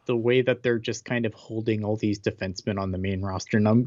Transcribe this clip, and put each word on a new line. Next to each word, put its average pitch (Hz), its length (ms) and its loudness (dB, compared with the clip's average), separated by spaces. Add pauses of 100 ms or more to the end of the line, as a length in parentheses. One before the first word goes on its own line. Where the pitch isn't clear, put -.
the 123 120 -2
way 120 260 2
that 123 200 0
they're 120 160 2
just 117 280 -6
kind 120 180 -2
of 107 80 -2
holding 110 500 -4
all 104 140 -2
these 104 240 -2
defensemen 98 580 -4
on 95 120 -2
the 92 80 -4
main 95 240 -2
roster. 95 360 -2
Now, 107 280 4